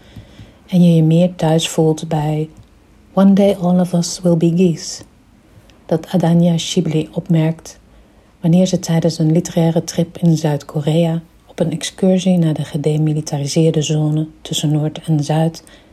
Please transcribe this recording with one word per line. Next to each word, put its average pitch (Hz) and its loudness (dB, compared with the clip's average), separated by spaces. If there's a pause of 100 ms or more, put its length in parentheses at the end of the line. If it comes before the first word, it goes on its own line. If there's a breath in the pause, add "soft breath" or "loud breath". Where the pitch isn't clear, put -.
(680 loud breath)
en 175 4
je 170 6
je 160 4
meer 170 2
thuis 160 0
voelt 160 0
bij 156 -4 (640)
"One 196 4
day 196 4
all 180 0
of 180 -2
us 170 -2
will 175 2
be 165 2
geese", 175 0 (800 soft breath)
dat 160 -4
Adanya 170 2
Shibli 160 -2
opmerkt 160 -2 (600 soft breath)
wanneer 180 2
ze 180 0
tijdens 165 -2
een 156 2
literaire 165 0
trip - -6
in 165 2
Zuid-Korea 160 -2 (240)
op - -12
een 165 -2
excursie 185 0
naar 160 2
de 151 -6
gedemilitariseerde 151 -2
zone 151 -2 (140)
tussen - -4
Noord 151 -2
en 151 0
Zuid 160 -2 (300 soft breath)